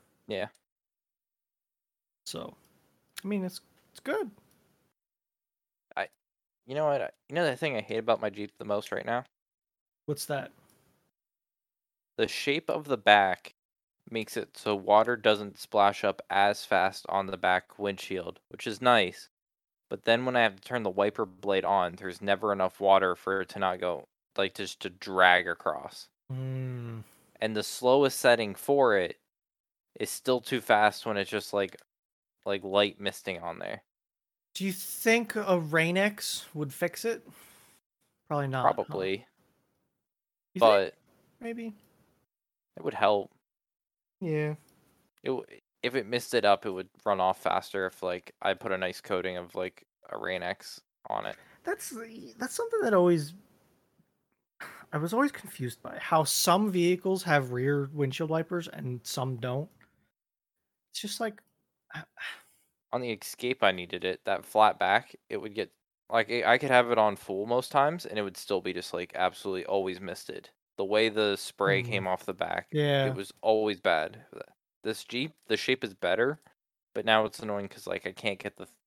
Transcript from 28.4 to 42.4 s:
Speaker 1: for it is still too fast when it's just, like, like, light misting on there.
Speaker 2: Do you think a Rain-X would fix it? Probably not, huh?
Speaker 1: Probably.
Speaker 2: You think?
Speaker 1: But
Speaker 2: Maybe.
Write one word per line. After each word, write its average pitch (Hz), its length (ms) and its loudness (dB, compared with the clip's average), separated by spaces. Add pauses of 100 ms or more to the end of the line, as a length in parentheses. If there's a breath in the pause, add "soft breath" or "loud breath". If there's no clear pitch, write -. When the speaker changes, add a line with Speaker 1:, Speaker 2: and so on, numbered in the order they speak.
Speaker 1:
for 131 440 4
it 90 200 -2 (800)
is 107 120 -6
still 127 320 0
too 127 180 -4
fast 107 460 4
when 107 100 -2
it's 98 140 -2
just, 104 240 -4
like, 98 220 0 (680)
like, 98 200 -4
light 98 360 2
misting 95 400 -6
on 85 200 -10
there. 50 220 -10 (720)
Speaker 2:
Do 185 100 -8
you 196 80 -2
think 226 640 -2
a 196 220 2
Rain-X 170 960 0
would 147 180 -6
fix - 320 -6
it? 226 220 -6 (1040 loud breath)
Probably 147 200 -2
not, 131 180 0
huh? - 60 6 (120)
Speaker 1:
Probably. 95 420 -4 (1300)
Speaker 2:
You 185 60 -2
think? - 0 -
Speaker 1:
But 101 340 6 (460)
Speaker 2:
Maybe. 233 320 -10 (1040)